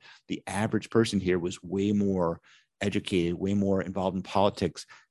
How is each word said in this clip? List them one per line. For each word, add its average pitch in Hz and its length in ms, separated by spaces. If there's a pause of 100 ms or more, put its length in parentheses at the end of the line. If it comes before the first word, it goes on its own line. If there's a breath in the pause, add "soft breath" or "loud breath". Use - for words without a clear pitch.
(280 loud breath)
The - 180
average 107 440
person 113 280
here 92 200
was 87 240
way 98 300
more 95 480 (400 soft breath)
educated, 92 540
way 98 200
more 98 280
involved 92 340
in 92 60
politics, 98 640 (260 loud breath)